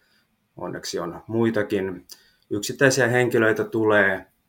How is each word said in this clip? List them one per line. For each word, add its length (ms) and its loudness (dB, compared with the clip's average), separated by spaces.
onneksi 420 -10
on 280 -10
muitakin. 800 -2
Yksittäisiä 580 2
henkilöitä 560 2
tulee 640 2